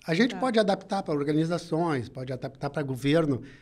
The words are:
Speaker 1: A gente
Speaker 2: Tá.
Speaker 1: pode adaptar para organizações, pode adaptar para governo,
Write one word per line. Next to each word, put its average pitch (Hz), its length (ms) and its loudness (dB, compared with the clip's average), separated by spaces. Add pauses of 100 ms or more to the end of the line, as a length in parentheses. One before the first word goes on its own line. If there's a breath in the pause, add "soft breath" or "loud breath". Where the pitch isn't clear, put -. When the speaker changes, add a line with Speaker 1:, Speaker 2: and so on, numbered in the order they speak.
Speaker 1:
A 165 100 0
gente 247 180 4
Speaker 2:
Tá. 185 60 -8
Speaker 1:
pode 247 200 2
adaptar 196 440 0
para 170 100 -2
organizações, 156 960 0
pode 131 240 -8
adaptar 135 380 -8
para 156 100 -4
governo, 139 600 2 (200 loud breath)